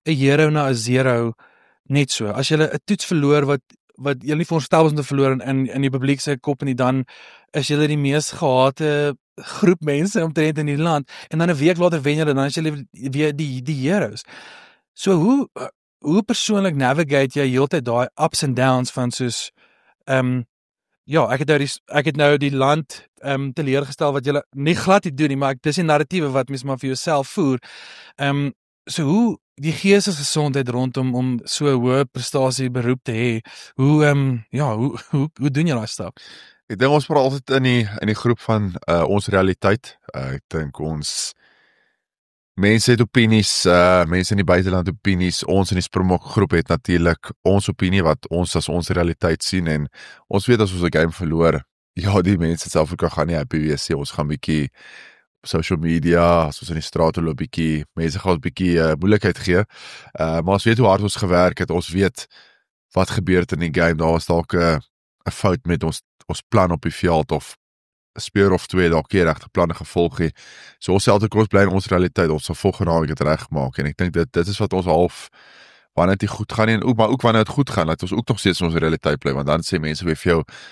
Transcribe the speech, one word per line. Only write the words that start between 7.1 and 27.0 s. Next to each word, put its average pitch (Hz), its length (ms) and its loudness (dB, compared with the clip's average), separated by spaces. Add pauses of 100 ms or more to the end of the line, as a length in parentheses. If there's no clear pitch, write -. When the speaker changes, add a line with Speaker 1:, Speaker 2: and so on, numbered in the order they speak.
Speaker 1:
is 139 140 -2
julle 147 200 2
die 151 100 0
mees 143 340 0
gehate 147 840 0 (200)
groep - 460 0
mense 160 420 0
omtrent 156 340 0
in 151 80 -2
die 143 120 -2
land. 156 320 0 (200)
En 160 100 -4
dan 170 100 2
'n 170 60 2
week 165 220 2
later 170 240 2
wen 147 140 0
julle, 156 180 0
dan 135 120 0
is 139 100 -4
julle 156 360 -4
weer 143 440 -2
die, 139 260 -6
die 135 280 -4
heroes. 170 340 -2 (680)
So - 200 0
hoe, 233 340 2 (520)
hoe 180 240 0
persoonlik 196 520 -2
navigate 139 640 0
jy 139 100 0
heeltyd 135 360 0
daai 120 220 0 (100)
ups - 260 -2
and 131 120 -2
downs 127 360 2
van 123 200 -4
soos, - 400 -6 (540)
ehm, 127 360 0 (640)
ja, 139 260 0
ek 131 80 0
het 143 80 -6
nou 151 100 4
die 139 100 -2
s-, - 200 -10
ek 147 180 0
het 151 100 -2
nou 147 220 4
die 139 180 -2
land, 139 520 -2 (140)
ehm, 139 320 -4
teleurgestel 135 600 -2
wat 135 120 -4
julle 143 180 -2 (120)
nie 143 200 0
glad 190 280 2
nie 156 100 -4
doen 147 140 0
nie, 139 100 -2
maar 139 140 0
ek, 131 100 -8
dis 147 140 -2
die 180 80 -2
narratiewe 151 480 0
wat 131 180 -2
mens 131 140 -10
maar 135 140 -6
vir 135 100 -6
jouself 135 400 -2